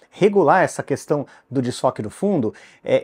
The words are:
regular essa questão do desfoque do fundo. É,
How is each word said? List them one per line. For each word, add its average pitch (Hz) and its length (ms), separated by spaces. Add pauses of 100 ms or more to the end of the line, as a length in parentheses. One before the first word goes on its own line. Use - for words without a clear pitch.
(120)
regular 185 520
essa - 200
questão 143 420 (240)
do 131 120
desfoque 123 400
do 104 100
fundo. 165 420 (300)
É, 131 200